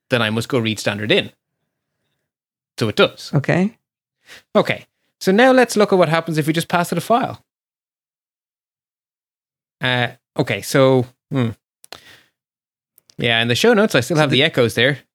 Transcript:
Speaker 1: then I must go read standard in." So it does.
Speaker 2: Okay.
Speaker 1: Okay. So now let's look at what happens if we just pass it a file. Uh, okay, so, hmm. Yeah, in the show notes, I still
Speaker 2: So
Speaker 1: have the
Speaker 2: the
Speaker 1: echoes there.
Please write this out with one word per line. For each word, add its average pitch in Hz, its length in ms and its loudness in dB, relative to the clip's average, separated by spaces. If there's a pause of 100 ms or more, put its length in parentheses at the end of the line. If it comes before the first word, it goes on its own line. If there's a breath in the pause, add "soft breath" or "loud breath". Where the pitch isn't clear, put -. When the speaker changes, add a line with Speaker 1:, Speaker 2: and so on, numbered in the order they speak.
Speaker 1:
then 120 120 0
I 107 100 0
must 113 180 -4
go 131 100 0
read 110 200 -2
standard 107 340 -4
in." - 180 -2 (1500)
So 110 120 -2
it - 80 -4
does. - 360 0
Speaker 2:
Okay. 165 440 0 (760 loud breath)
Speaker 1:
Okay. 131 320 -2 (340)
So 190 120 0
now 247 200 4
let's 254 240 2
look 202 180 2
at 185 60 4
what 165 100 4
happens 165 300 -2
if 147 80 -2
we 160 60 -2
just 165 140 -4
pass 175 240 -2
it 175 60 -2
a 165 40 -4
file. 220 440 -2 (2250)
Uh, 123 340 -2 (220)
okay, 123 280 -2
so, 131 420 2 (260)
hmm. 123 200 -2 (1700 loud breath)
Yeah, 117 200 0
in 117 80 0
the 120 60 0
show 226 220 2
notes, 208 180 2
I 143 60 2
still 151 180 -2
Speaker 2:
So 156 40 2
Speaker 1:
have 143 100 0
the 123 60 2
Speaker 2:
the 135 60 4
Speaker 1:
echoes 127 300 0
there. 131 280 0 (140)